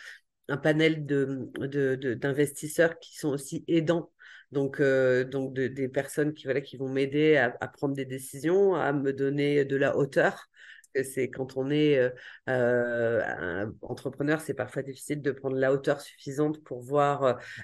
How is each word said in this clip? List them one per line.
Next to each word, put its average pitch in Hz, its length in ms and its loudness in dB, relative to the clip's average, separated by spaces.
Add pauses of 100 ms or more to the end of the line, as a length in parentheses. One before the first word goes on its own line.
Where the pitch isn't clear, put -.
(480)
un 135 100 -2
panel 156 480 2
de, 135 420 0 (100)
de, 139 360 0
de, 135 180 -2
d'investisseurs 147 880 0
qui - 180 -20
sont 156 140 -2
aussi 143 360 -6
aidants. 165 460 2 (380)
Donc, 139 280 -2
euh, 131 460 4
donc 135 300 -6
de, 127 140 0
des 135 200 -4
personnes 143 460 -2
qui, - 100 -18
voilà, 135 160 -2
qui - 160 -12
vont 131 140 -6
m'aider 143 480 4
à, 120 240 2
à 120 60 -4
prendre 139 260 -4
des 135 100 -4
décisions, 143 680 0
à 143 180 0
me 139 220 0
donner 143 500 2
de 139 120 -2
la 139 200 2
hauteur. 147 540 0 (440)
Que 135 80 0
c'est 131 280 -4
quand 131 260 -8
on 131 140 -2
est, 147 260 4
euh, 127 140 4 (400)
euh, 120 720 2
un 87 560 -4
entrepreneur, 143 640 -4
c'est 143 100 -6
parfois - 300 -6
difficile 139 400 -8
de 139 80 -2
prendre 131 260 -4
la 131 160 2
hauteur 139 300 0
suffisante 151 600 -4
pour 123 200 -10
voir, 135 560 2 (260)